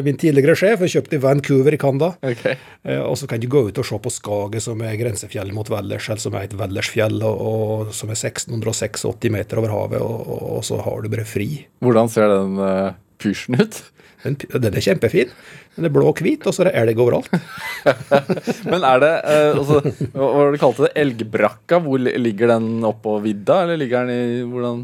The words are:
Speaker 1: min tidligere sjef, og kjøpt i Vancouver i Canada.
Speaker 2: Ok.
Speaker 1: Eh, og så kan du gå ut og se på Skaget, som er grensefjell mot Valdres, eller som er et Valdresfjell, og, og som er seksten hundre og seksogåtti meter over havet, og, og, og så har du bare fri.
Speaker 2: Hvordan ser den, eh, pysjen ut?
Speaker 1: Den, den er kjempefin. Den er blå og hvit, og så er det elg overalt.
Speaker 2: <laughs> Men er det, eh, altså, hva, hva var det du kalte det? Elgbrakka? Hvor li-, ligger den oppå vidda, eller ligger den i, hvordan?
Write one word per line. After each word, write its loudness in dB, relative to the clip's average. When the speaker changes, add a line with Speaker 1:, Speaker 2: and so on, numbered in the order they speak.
Speaker 1:
min 0
tidligere 4
sjef, 2
og 0
kjøpt 0
i -6
Vancouver 4
i -4
Canada. 0
Speaker 2:
Ok. -2
Speaker 1:
Eh, -6
og -2
så -10
kan -4
du -4
gå 4
ut -6
og -6
se -6
på -6
Skaget, -6
som -6
er -6
grensefjell -6
mot -8
Valdres, -6
eller -4
som -4
er -8
et -12
Valdresfjell, -2
og, -2
og -2
som -8
er -6
seksten -6
hundre -2
og -4
seksogåtti -4
meter -2
over 0
havet, -2
og, -6
og, -8
og -6
så -4
har -4
du -4
bare -4
fri. -4
Speaker 2:
Hvordan 6
ser 4
den, 0
eh, 0
pysjen 0
ut? -2
Speaker 1:
Den, -4
den 0
er -2
kjempefin. 2
Den -4
er -2
blå 4
og 0
hvit, 0
og 0
så 2
er 2
det 0
elg 2
overalt. 2
Speaker 2:
<laughs> -2
Men 2
er 6
det, 6
eh, 6
altså, 2
hva, -4
hva 2
var 6
det 2
du -6
kalte 4
det? 2
Elgbrakka? 0
Hvor 0
li-, 0
ligger 4
den 0
oppå -2
vidda, 2
eller -2
ligger -2
den -2
i, -2
hvordan? -4